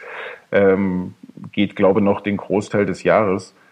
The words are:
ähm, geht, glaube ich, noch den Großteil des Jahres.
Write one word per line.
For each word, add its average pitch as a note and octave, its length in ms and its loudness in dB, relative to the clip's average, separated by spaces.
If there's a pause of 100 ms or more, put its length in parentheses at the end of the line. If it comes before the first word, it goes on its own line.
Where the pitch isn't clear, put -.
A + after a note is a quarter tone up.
(520)
ähm, F#2+ 640 2 (380)
geht, G2+ 240 -2
glaube G2 240 4
ich, G2+ 40 2
noch G2 160 0
den G#2 160 -4
Großteil G2+ 480 -2
des F#2 200 -8
Jahres. G2 500 0 (180)